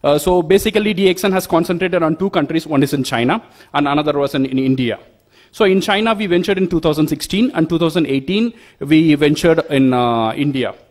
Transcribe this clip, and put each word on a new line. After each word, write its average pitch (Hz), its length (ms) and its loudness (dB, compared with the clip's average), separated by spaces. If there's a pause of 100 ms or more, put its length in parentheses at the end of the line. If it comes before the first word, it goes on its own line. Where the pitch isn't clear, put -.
Uh, 143 160 2
so 180 240 2
basically, 208 520 0
D 185 160 2
X 185 160 -2
N 190 80 2
has 185 120 -2
concentrated 175 560 0
on 156 140 0
two 196 140 -2
countries. 160 360 -2
One 147 180 0
is 139 100 -2
in 139 100 -2
China 127 400 -2 (300)
and 143 120 0
another 147 320 0
was 139 160 -2
in, 135 120 0
in 131 120 -4
India. 131 400 0 (540)
So 220 140 0
in 190 160 4
China, 214 320 0
we 208 140 -4
ventured 180 300 0
in 185 120 0
two 175 100 0
thousand 151 300 0
sixteen, 202 440 -2
and 165 140 0
two 165 100 -2
thousand 165 300 0
eighteen, 190 460 -2 (260)
we 156 360 4
ventured 156 440 2 (100)
in, 135 220 2
uh, 117 420 0
India. 135 400 -2 (180)